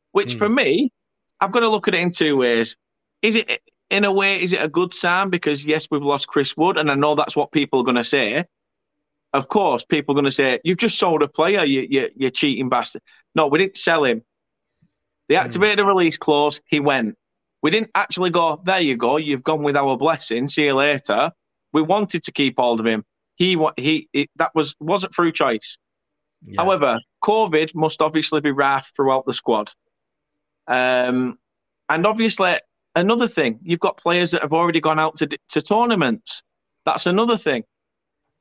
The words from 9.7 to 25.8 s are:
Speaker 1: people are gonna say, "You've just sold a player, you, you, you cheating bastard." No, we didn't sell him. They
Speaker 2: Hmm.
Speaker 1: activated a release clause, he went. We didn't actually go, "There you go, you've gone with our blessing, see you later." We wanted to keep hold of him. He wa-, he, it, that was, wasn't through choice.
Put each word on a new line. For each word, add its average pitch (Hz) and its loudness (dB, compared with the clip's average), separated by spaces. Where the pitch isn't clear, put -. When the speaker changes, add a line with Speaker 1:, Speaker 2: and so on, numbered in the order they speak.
Speaker 1:
people 143 -2
are 143 2
gonna 139 2
say, 127 0
"You've 175 0
just - 0
sold 160 2
a 139 2
player, 180 0
you, 135 0
you, 135 0
you 131 -2
cheating 131 -2
bastard." 123 -2
No, 156 4
we 143 2
didn't 190 0
sell 165 2
him. 117 0
They 151 4
Speaker 2:
Hmm. 185 2
Speaker 1:
activated 202 0
a 202 2
release 185 2
clause, 147 0
he 147 0
went. 131 0
We 151 2
didn't 220 0
actually 180 -2
go, 165 0
"There 185 0
you 135 0
go, 120 0
you've 147 -2
gone 156 0
with 143 0
our 139 2
blessing, 135 -2
see 151 0
you 139 2
later." 135 0
We 151 2
wanted 180 -2
to - -12
keep 131 -2
hold 120 2
of 113 -2
him. 110 0
He 180 2
wa-, 156 0
he, 147 -2
it, 143 -2
that 160 -2
was, 156 -2
wasn't 185 -4
through 165 0
choice. 123 -2